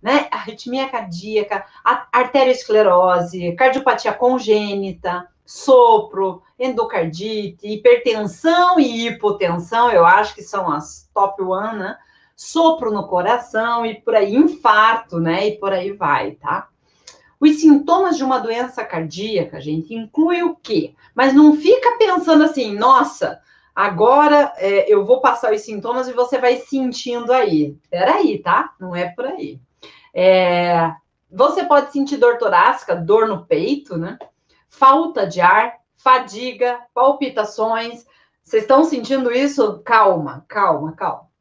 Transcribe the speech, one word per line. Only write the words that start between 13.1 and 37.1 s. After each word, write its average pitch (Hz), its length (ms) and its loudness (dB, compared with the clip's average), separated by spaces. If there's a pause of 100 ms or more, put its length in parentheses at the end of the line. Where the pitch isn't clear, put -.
e 220 80 -6
por 220 220 -2
aí, 202 180 2
infarto, 226 880 0
né? 175 260 -2
E 208 120 -4
por 196 140 -4
aí 190 200 -4
vai, 143 400 -2
tá? - 360 -8 (680)
Os 302 220 4
sintomas 320 560 4
de 269 80 -4
uma 262 140 0
doença 233 460 -6
cardíaca, 165 760 -6
gente, 156 340 -8
inclui 311 480 -2
o 339 140 -2
quê? - 380 -4 (200)
Mas 269 180 2
não 302 240 8
fica 480 420 2
pensando 359 460 4
assim, 247 320 -4
nossa, 262 640 0 (340)
agora, 262 840 2
é, 196 360 2
eu 202 120 2
vou 247 160 2
passar 247 320 0
os 208 100 -2
sintomas 233 460 -8
e 254 40 -10
você 247 260 -2
vai 247 180 2
sentindo 247 760 -6
aí. 156 440 0 (140)
Peraí, 226 480 0
tá? - 400 -2
Não 180 160 -12
é 175 140 -4
por 247 180 -10
aí. - 340 -12 (540)
É, 175 800 2 (380)
você 294 340 0
pode 294 280 2
sentir 277 260 -4
dor 240 200 2
torácica, 226 560 0
dor 196 320 2
no 190 200 -8
peito, 202 500 -4
né? 165 220 -10 (500)
Falta 269 580 2
de 170 140 -8
ar, 202 380 2 (180)
fadiga, 247 840 -2 (120)
palpitações. 233 1120 -4 (380)